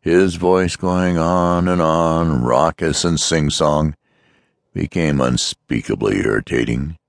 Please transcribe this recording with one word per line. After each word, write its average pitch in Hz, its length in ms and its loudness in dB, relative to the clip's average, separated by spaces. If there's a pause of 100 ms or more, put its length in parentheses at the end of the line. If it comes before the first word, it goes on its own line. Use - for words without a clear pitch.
His 87 340 2
voice 90 420 2
going 90 400 0
on 87 520 2
and 90 120 0
on, 80 640 2
raucous 71 600 0
and 85 140 0
sing-song, 76 760 0 (800)
became 80 460 -2
unspeakably 55 960 -2
irritating. 60 800 -4 (100)